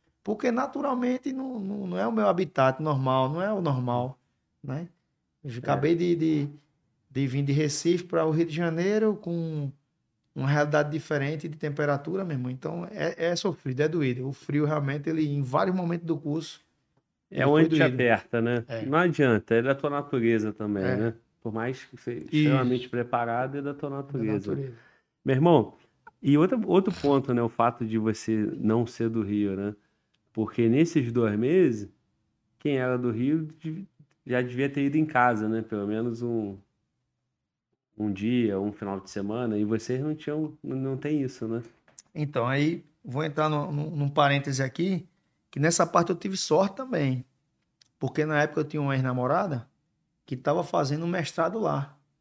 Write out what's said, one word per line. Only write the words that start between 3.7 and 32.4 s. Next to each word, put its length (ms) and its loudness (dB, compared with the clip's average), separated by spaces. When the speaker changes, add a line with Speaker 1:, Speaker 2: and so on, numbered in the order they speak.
Speaker 1:
né? 260 -8
Eu 80 -12
Speaker 2:
É. 80 -8
Speaker 1:
acabei 380 2
de, 180 2
de, 340 0
de 160 -2
vir 160 -2
de 100 0
Recife 520 2
pra 200 0
o 60 2
Rio 160 2
de 80 -6
Janeiro 640 0
com 560 -6
uma 140 -2
realidade 440 2
diferente 560 -4
de 100 -12
temperatura, 640 -2
meu 120 -4
irmão. 160 -4
Então 400 -8
é, 380 -2
é 60 0
sofrido, 440 -2
é 80 2
doído. 400 -2
O 40 -6
frio 320 -2
realmente, 460 -2
ele, 180 0
em 140 0
vários 320 0
momentos 320 -2
do 100 0
curso, 440 -6
Speaker 2:
É 100 -8
Speaker 1:
ele 60 2
foi 200 6
Speaker 2:
onde 100 4
te 60 4
Speaker 1:
doído. 140 4
Speaker 2:
aperta, 460 2
né? 280 0
Speaker 1:
É. 180 -6
Speaker 2:
Não 120 0
adianta, 580 4
é 60 4
da 120 0
tua 160 -4
natureza 640 0
também, 320 -2
Speaker 1:
É. 120 0
Speaker 2:
né? 180 0
Por 100 -6
mais 320 -6
que 120 -20
seja 240 -10
Speaker 1:
Isso. 160 -4
Speaker 2:
extremamente 520 4
preparado, 720 -2
é 40 -6
da 120 -6
tua 160 -8
Speaker 1:
Da 60 -8
Speaker 2:
natureza. 560 -4
Speaker 1:
natureza. 220 -6
Speaker 2:
Meu 120 2
irmão, 380 6
e 160 6
outro, 300 4
outro 260 4
ponto, 400 2
né? 80 2
O 60 2
fato 360 0
de 140 -2
você 580 0
não 300 2
ser 220 -4
do 140 -2
Rio, 340 -2
né? 180 -4
Porque 360 0
nesses 440 2
dois 260 2
meses, 500 2